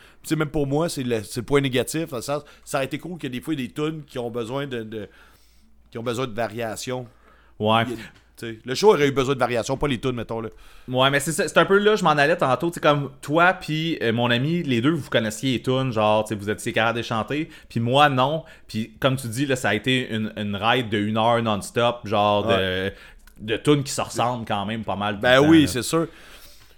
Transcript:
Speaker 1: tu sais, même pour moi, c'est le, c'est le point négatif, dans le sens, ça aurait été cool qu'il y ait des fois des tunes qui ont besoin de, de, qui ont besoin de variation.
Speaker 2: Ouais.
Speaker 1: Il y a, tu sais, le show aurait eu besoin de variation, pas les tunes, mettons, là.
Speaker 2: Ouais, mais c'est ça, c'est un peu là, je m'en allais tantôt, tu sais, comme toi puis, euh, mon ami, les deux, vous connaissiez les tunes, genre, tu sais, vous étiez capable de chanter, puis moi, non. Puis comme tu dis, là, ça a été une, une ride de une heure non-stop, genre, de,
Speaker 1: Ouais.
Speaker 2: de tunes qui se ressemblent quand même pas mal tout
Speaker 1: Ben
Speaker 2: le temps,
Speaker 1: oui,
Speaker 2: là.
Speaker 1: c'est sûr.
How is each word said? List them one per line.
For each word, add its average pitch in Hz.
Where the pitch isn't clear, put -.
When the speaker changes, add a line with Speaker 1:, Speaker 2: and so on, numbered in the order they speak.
Speaker 1:
tu -
sais, 156
même 156
pour 143
moi, 151
c'est 143
le, 120
c'est -
le 107
point 143
négatif, 139
dans 135
le 110
sens, 143
ça -
aurait 135
été 139
cool 165
qu'il 135
y 123
ait -
des -
fois 160
des 123
tunes 151
qui -
ont 120
besoin 120
de, 120
de, 107
qui 120
ont 113
besoin 127
de 107
variation. 113
Speaker 2:
Ouais. 110
Speaker 1:
Il -
y 117
a, -
tu 117
sais, 113
le 127
show 202
aurait 147
eu 135
besoin 135
de 123
variation, 120
pas 147
les 131
tunes, 131
mettons, 113
là. 113
Speaker 2:
Ouais, 131
mais 143
c'est 156
ça, 156
c'est -
un 170
peu 196
là, 214
je 180
m'en 165
allais 147
tantôt, 147
tu 170
sais, -
comme 143
toi 170
puis, 160
euh, 113
mon 120
ami, 147
les 127
deux, 139
vous 147
connaissiez 123
les 139
tunes, 131
genre, 107
tu -
sais, 113
vous 101
étiez 107
capable 113
de 117
chanter, 127
puis 117
moi, 131
non. 139
Puis 110
comme 131
tu 131
dis, 117
là, 135
ça 110
a 104
été 127
une, 107
une 104
ride 113
de 107
une 107
heure 117
non-stop, 117
genre, 104
de, 113
Speaker 1:
Ouais. 95
Speaker 2:
de 107
tunes 143
qui 131
se -
ressemblent 117
quand 101
même 110
pas 98
mal 101
tout 98
Speaker 1:
Ben 123
Speaker 2:
le 139
temps, 151
Speaker 1:
oui, 160
Speaker 2:
là. 135
Speaker 1:
c'est 131
sûr. 165